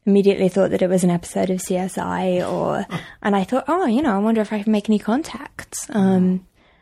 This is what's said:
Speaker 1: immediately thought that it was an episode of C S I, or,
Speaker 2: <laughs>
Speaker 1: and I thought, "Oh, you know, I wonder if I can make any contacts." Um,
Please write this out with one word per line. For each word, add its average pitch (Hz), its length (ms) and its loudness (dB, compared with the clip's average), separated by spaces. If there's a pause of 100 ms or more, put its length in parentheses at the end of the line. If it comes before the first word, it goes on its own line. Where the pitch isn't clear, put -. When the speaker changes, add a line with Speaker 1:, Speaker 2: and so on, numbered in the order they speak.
Speaker 1:
immediately 196 440 4
thought 185 220 2
that 190 100 0
it 180 80 2
was 185 140 2
an 180 80 4
episode 185 380 -2
of 185 120 -2
C 190 140 -4
S 185 220 -6
I, 180 440 -2
or, 180 440 -4 (180)
Speaker 2:
<laughs> - 180 -20
Speaker 1:
and 202 140 0
I 190 80 0
thought, 254 240 -2
"Oh, 349 180 0
you 240 160 2
know, 247 140 0
I 196 40 0
wonder 220 220 2
if 208 120 -6
I 208 100 -4
can 214 80 0
make 214 180 0
any 208 100 2
contacts." - 920 -6
Um, 185 540 2 (360)